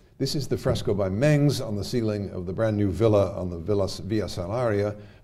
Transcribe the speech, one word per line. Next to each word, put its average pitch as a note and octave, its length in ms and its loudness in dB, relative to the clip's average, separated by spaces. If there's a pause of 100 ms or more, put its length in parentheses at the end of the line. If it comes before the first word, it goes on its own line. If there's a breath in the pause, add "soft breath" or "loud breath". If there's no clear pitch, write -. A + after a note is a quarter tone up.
(180 soft breath)
This C#3 180 -2
is C3+ 120 -4
the A#2+ 100 -2
fresco A#2 360 0
by G2 140 0
Mengs C#3 580 2
on G#2 120 -6
the G2+ 60 -4
ceiling G#2 480 -2
of F#2 140 -8
the F#2 60 -6
brand A2 240 0
new G2+ 160 2
villa G2+ 480 4
on F2+ 100 -4
the F2 100 -6
Villa G2 260 0
S-, - 140 -6
Via F#2+ 260 -2
Salaria, G2+ 720 -2 (240 loud breath)